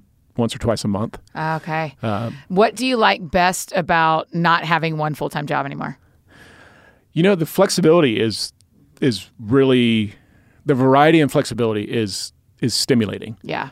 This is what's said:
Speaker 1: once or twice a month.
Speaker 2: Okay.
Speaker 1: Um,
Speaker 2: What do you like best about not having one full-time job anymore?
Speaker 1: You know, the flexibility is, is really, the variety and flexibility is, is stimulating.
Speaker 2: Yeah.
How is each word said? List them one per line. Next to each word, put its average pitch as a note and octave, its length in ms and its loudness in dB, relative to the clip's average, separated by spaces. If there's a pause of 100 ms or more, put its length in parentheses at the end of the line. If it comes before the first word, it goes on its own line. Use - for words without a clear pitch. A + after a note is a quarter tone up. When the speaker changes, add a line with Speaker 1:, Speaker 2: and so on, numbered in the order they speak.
(380)
Speaker 1:
once A#2 180 -2
or - 40 -12
twice - 240 -2
a A2+ 40 -2
month. G2+ 300 -4 (180)
Speaker 2:
Okay. D#3 640 -6
Speaker 1:
Um, A2+ 340 -6 (120)
Speaker 2:
What G#3+ 280 2
do A#3+ 100 -6
you B3+ 120 0
like G3 340 0
best F3+ 440 0
about D#3+ 580 0
not E3+ 300 2
having D#3+ 340 -2
one D3+ 180 -4
full-time D3 320 -6
job C#3 180 -4
anymore? D3 320 -10 (1160)
Speaker 1:
You D#3 100 0
know, G3+ 120 4
the D#3+ 100 -2
flexibility E3 720 2
is, A2 340 -4 (480)
is A2 280 -2 (100)
really, A#2+ 760 2 (520)
the D3 100 2
variety C#3 440 6
and C#3 120 2
flexibility A2 520 -2
is, G#2 480 -4 (300)
is A#2 120 -2
stimulating. G#2+ 680 -2
Speaker 2:
Yeah. - 300 -8